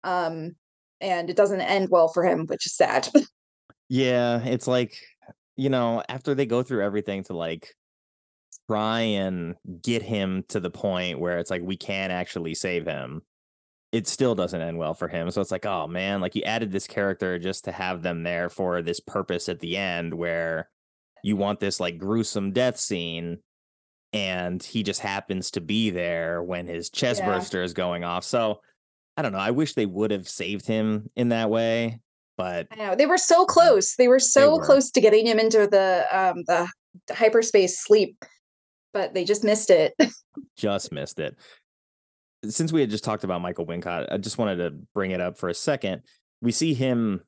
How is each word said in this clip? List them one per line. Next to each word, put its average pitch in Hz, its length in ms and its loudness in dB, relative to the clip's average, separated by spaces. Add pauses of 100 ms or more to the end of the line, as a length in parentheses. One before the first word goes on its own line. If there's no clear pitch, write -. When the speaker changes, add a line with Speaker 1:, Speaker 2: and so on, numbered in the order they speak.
Speaker 1:
Um, 170 520 -4 (440)
and 180 300 -2
it 180 80 0
doesn't 196 240 4
end 190 280 0
well 165 200 6
for 175 160 2
him, 165 220 2
which 160 180 -6
is - 100 -6
sad. - 380 2
<laughs> - 180 4 (580)
Speaker 2:
Yeah, 123 540 2
it's 123 240 -2
like, 127 300 0 (580)
you 135 140 0
know, 117 400 0
after 131 260 -2
they 135 100 0
go 120 160 0
through 120 220 -2
everything 101 420 -2
to, - 80 -10
like, 82 400 -6 (960)
try 110 300 0
and 95 560 -2 (260)
get 117 200 0
him 95 480 -2
to 104 100 -4
the 90 100 -6
point 90 500 -4
where 87 200 -2
it's 87 100 -6
like, 90 140 -4
we 92 140 -6
can't 95 340 -6
actually 90 420 -6
save 87 320 -2
him, 71 360 -8 (720)
it 113 140 -2
still 123 280 2
doesn't 90 260 -2
end 82 160 -6
well 80 160 -4
for 85 140 -6
him. 85 240 -4
So - 80 -4
it's 95 120 -4
like, 92 140 -6
"Oh 87 220 -4
man," 95 320 -4
like, 90 160 -4
you 107 80 -4
added 110 300 -4
this 98 140 -4
character 95 520 -4
just 92 260 -6
to 92 60 -8
have 92 320 -6
them 85 200 -4
there 87 260 -4
for 90 320 -2
this 85 180 -4
purpose - 480 -6
at 85 140 -6
the 85 160 -6
end 85 380 -4
where 82 540 -4 (540)
you 101 140 0
want 98 240 -2
this, 98 180 -2
like, 87 180 -4
gruesome 101 540 -2
death 123 260 0
scene 85 600 -4 (720)
and 92 500 -4
he 110 220 -4
just 98 160 -2
happens 98 520 -6
to 92 100 -6
be 104 300 0
there 85 520 -2
when 87 240 -6
his 85 220 -8
chest 120 320 -2
Speaker 1:
Yeah. 95 60 -2
Speaker 2:
burster 95 360 -2
is 87 100 -4
going 87 300 -2
off. 87 220 -4
So 110 360 0 (540)
I 156 60 -6
don't 123 100 -2
know. 95 80 -6
I 101 120 0
wish 143 220 0
they 117 120 0
would 101 260 -2
have 95 160 -4
saved 98 400 -6
him 110 480 -2
in 120 140 0
that 113 200 0
way, 113 520 0 (360)
but 92 340 -6
Speaker 1:
I 220 40 -16
know. 208 200 -4
They 285 120 4
were 359 100 4
so 349 280 4
close. 330 500 6
They 247 120 6
were 254 120 8
Speaker 2:
They 254 60 2
Speaker 1:
so 294 320 8
Speaker 2:
were. 320 60 0
Speaker 1:
close 277 280 6
to 262 100 4
getting 214 240 8
him 226 140 4
into 220 260 6
the, 190 460 4
um, 180 340 0
the 175 240 2 (420)
hyperspace 220 720 4
sleep, 208 400 4 (720)
but 196 220 -2
they 180 100 0
just 208 180 2
missed 214 280 4
it. 160 280 6
<laughs> - 560 -2
Speaker 2:
Just 101 360 -2
missed 73 280 -10
it. 76 160 -6 (1120)
Since 151 260 0
we 160 100 4
had 120 80 2
just 104 140 -4
talked 107 200 -2
about 90 180 -2
Michael 87 240 -4
Wincott, 85 460 -6
I 107 60 -2
just - 200 -6
wanted 101 200 -2
to 87 140 -2 (220)
bring 95 180 -2
it 90 100 -4
up 90 160 -6
for 92 120 -6
a 87 40 -4
second. 113 500 -4 (380)
We 117 100 0
see 156 220 0
him 120 540 0